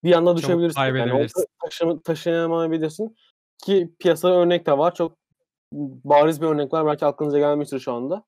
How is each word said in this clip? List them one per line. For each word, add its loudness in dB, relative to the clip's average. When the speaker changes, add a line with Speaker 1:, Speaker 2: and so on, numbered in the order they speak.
Speaker 1:
Bir 4
anda 4
Speaker 2:
Çabuk 2
Speaker 1:
düşebilirsin -2
yani. 0
Onu 0
Speaker 2:
kaybedebilirsin. -4
Speaker 1:
taşıma-, -4
taşıyamayabilirsin. -4
Ki 0
piyasada 2
örnek 2
de 2
var. 0
Çok -6
bariz 2
bir -2
örnek -2
var. 0
Belki 0
aklınıza 0
gelmiştir 0
şu -8
anda. -6